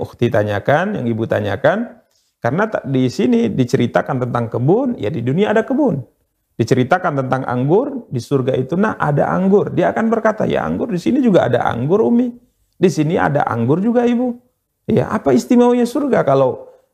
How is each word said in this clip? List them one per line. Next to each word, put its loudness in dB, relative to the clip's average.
ukhti -2
tanyakan, 0
yang -6
ibu -2
tanyakan. -2
Karena -2
ta-, -4
di 0
sini 0
diceritakan 0
tentang -4
kebun, 0
ya, -4
di -6
dunia 0
ada 0
kebun. 0
Diceritakan 0
tentang -2
anggur, -2
di -8
surga -2
itu, -4
nah, 0
ada 0
anggur. 2
Dia 0
akan -2
berkata, 0
"Ya, -2
anggur -4
di -4
sini 0
juga 4
ada 0
anggur, 0
Umi. 2
Di 2
sini 0
ada 0
anggur 0
juga, 2
Ibu." 0
Ya, 0
apa 0
istimewanya 4
surga 0
kalau 0